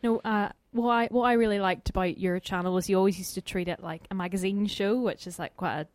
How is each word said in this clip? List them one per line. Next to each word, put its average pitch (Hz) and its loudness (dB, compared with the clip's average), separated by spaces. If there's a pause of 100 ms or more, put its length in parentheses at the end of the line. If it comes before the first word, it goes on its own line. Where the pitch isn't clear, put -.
No, 226 2
uh, 208 0 (220)
what 233 0
I, 233 2
what 240 0
I 240 6
really 214 4
liked 185 0
about 185 0
your 180 0
channel 180 -2
was 185 0
you 185 4
always 190 4
used 185 -10
to 190 -8
treat 175 -6
it 170 -6
like 165 -10
a 196 -6
magazine 190 -2
show, 202 0
which 233 -4
is, 170 -12
like, - -10
quite 151 -4
a 156 -6